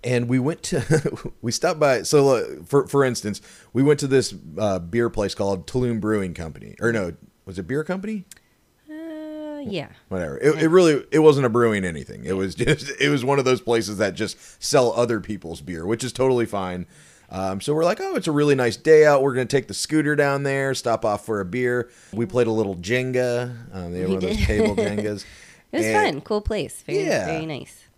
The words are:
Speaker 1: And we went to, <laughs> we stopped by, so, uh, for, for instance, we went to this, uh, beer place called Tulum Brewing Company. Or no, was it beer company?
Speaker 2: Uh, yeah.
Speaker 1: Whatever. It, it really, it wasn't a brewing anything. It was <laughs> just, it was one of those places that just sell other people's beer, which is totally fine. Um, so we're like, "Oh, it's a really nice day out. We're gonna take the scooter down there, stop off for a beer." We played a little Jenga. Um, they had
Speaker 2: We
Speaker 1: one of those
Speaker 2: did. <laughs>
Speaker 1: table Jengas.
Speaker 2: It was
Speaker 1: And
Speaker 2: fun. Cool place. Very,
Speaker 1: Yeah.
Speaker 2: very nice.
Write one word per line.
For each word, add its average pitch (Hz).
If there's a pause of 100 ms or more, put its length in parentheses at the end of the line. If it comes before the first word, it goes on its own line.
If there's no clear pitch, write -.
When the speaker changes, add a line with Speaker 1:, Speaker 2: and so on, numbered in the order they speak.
Speaker 1:
And 120
we 127
went 147
to, -
<laughs> -
we 120
stopped 160
by, 131
so, 139
uh, 113 (220)
for, 143
for 139
instance, 117 (320)
we 131
went 143
to 143
this, 131 (240)
uh, 98
beer 110
place 104
called 98
Tulum 123
Brewing 101
Company. 76
Or 117
no, 92 (320)
was 95
it 85
beer 143
company? 190 (680)
Speaker 2:
Uh, 311
yeah. 180 (180)
Speaker 1:
Whatever. 85
It, 151
it 165
really, 165
it 156
wasn't 143
a 120
brewing 110
anything. 64
It 92
was 95
<laughs> 120
just, 143 (120)
it 143
was 131
one 139
of 135
those 127
places 107
that 98
just 104 (260)
sell 127
other 117
people's 85
beer, 82
which 117
is 120
totally 123
fine. 90 (440)
Um, 95
so 143
we're 160
like, 185
"Oh, 381
it's 190
a 160
really 147
nice 120
day 156
out. 143
We're 139
gonna 127
take 135
the 98
scooter 151
down 139
there, 135
stop 113
off 104
for 107
a 92
beer." 123 (240)
We 110
played 117
a 113
little 104
Jenga. 123 (160)
Um, 87
they 90
had 92
Speaker 2:
We 95
Speaker 1:
one 92
of 92
those 220
Speaker 2:
did. 202
<laughs> -
Speaker 1:
table 107
Jengas. 104 (460)
Speaker 2:
It -
was 226
Speaker 1:
And 370
Speaker 2:
fun. 139
Cool 208
place. -
Very, 403
Speaker 1:
Yeah. 269
Speaker 2:
very 160
nice. - (120)